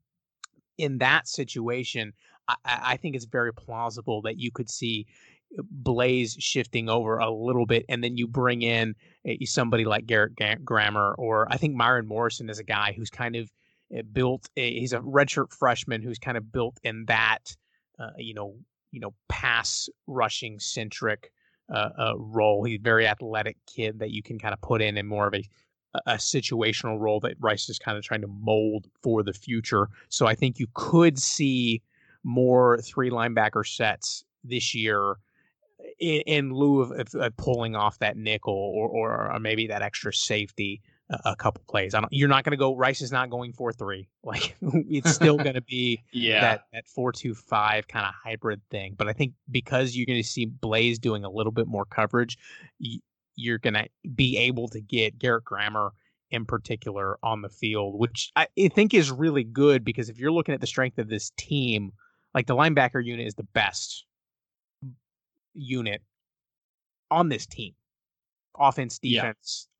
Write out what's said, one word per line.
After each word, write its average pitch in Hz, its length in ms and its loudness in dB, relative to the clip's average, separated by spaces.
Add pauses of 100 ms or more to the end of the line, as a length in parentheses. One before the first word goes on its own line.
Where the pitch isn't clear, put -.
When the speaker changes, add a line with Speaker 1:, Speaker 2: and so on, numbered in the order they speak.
(760)
Speaker 1:
in 139 220 -2
that 139 280 4
situation, 120 840 -4 (340)
I, 123 160 0
I, 123 160 -2 (140)
I 127 40 -2
think 147 180 -6
it's 117 100 -8
very 120 280 -2
plausible 117 680 -6
that 110 180 -6
you 120 120 -4
could 117 180 -8
see 113 380 -4 (640)
Blaze 123 680 2
shifting 120 480 -2
over 113 300 2
a 113 140 0
little 120 340 2
bit, 113 240 4
and 120 140 -2
then 120 120 -2
you 120 120 0
bring 123 340 0
in, 117 320 2 (340)
uh, 113 60 -2 (120)
somebody 117 380 2
like 110 220 0
Garrett 110 300 2
Ga-, 107 280 -2
Grammer, 104 540 2
or 110 320 2
I 123 80 0
think 147 160 0
Myron 120 320 4
Morrison 110 460 -4
is 104 80 -10
a 110 40 -14
guy 104 320 0
who's 110 140 -10
kind 117 260 -6
of, 113 160 -8 (460)
uh, 113 60 -8 (100)
built, 127 420 0
uh, 135 60 -2
he's 120 320 -2
a 117 60 -2
redshirt 139 520 2
freshman 117 520 0
who's 113 160 -8
kind 123 180 -6
of 113 140 -10
built 123 320 -4
in 113 220 -6
that, 113 500 0 (420)
uh, 113 220 -12
you 113 160 -12
know, 101 200 -10 (360)
you 127 80 -16
know, 104 160 -12 (120)
pass - 640 -2 (160)
rushing 113 540 -4
centric, 107 720 -4 (420)
uh, 107 240 0
uh, 113 180 0
role. 107 480 2
He's 113 140 -4
a 101 60 -10
very 113 240 6
athletic 110 580 -2
kid 110 340 -6
that 110 120 -6
you 104 100 -6
can 113 160 -10
kinda 101 240 -4
put 113 220 2
in, 104 140 0
in 101 100 -4
more 104 180 0
of 101 80 0
a, 98 100 -2 (640)
a 120 120 0
situational 113 800 -2
role 107 220 2
that - 180 -4
Rice 107 300 0
is 110 100 -8
kinda 104 220 -6
trying 107 200 -4
to 101 60 -8
mold 107 600 0 (140)
for 110 220 2
the 98 100 -2
future. 110 560 0 (200)
So - 180 2
I 110 80 4
think 131 240 0
you 120 160 -2
could 165 420 6
see 127 640 0 (420)
more 123 600 6
three 127 260 -2
linebacker 113 580 2
sets - 560 -2 (200)
this 123 320 -2
year 104 400 2 (840)
in, 156 220 0
in 139 320 0
lieu 139 280 6
of, 127 100 0
of, 131 240 -8
of 120 220 -2
pulling 117 380 -2
off 104 240 0
that 107 180 0
nickel 107 360 -2
or, 101 360 -2
or, 113 420 -2
or 104 80 -2
maybe 110 280 0
that 104 140 -4
extra 101 320 -6
safety 104 680 -4 (280)
a, 104 220 -2
a 101 60 -6
couple - 320 -2
plays. 95 240 -2
I 107 80 2
don't, 110 100 -4
you're 139 160 4
not 135 160 6
gonna 147 140 0
go, 135 180 2
Rice 127 260 0
is 127 120 -6
not 127 160 0
going 123 240 -8
four 120 180 -4
three. 98 440 -8
<laughs> - 80 -20
Like, - 380 -6
it's 151 500 2
still 147 260 6
Speaker 2:
<laughs> 147 60 -2
Speaker 1:
gonna 127 180 -2
be 123 500 -2
Speaker 2:
Yeah. 110 300 2
Speaker 1:
that, 110 320 2
that 113 160 -14
four 123 240 -2
two 117 200 -6
five 107 540 0
kinda 101 260 -4 (100)
hybrid 110 460 -6
thing. 98 280 -8
But 104 100 -2
I 110 60 -2
think 131 200 -2 (160)
because 127 460 0
you're 123 100 0
gonna 123 160 0
see 117 240 -4
Blaze 117 540 2
doing 107 240 -2
a 98 60 -8
little 110 240 -2
bit 113 140 0
more 101 180 -2
coverage, 117 520 0 (440)
y-, 117 180 -8 (360)
you're 117 220 -2
gonna 107 300 0 (260)
be 127 240 4
able 120 300 0
to 110 140 -10
get 110 360 0
Garrett 117 280 0
Grammer 104 480 -2 (360)
in 117 160 -4
particular 104 800 -4
on 110 180 -2
the 101 80 -10
field, 104 480 -4
which - 380 -2
I, 156 120 4 (120)
I 190 80 8
think 202 260 4
is 143 180 6
really 139 340 2
good, 131 400 4
because 117 240 -4
if 117 100 -16
you're 147 140 0
looking 160 200 0
at 131 60 -4
the 127 80 -4
strength 127 320 -2
of 110 80 -2
this 107 300 -6
team, 113 560 -2 (400)
like, 127 140 0
the 131 80 2
linebacker 139 480 4
unit 117 220 -6
is 104 100 -8
the 107 80 -12
best - 600 -2 (1500)
unit 120 460 -4 (1080)
on 165 200 4
this 117 180 -4
team. 101 260 -12 (880)
Offense, 135 420 2
Speaker 2:
Yeah. 113 200 2
Speaker 1:
defense, - 460 -6 (120)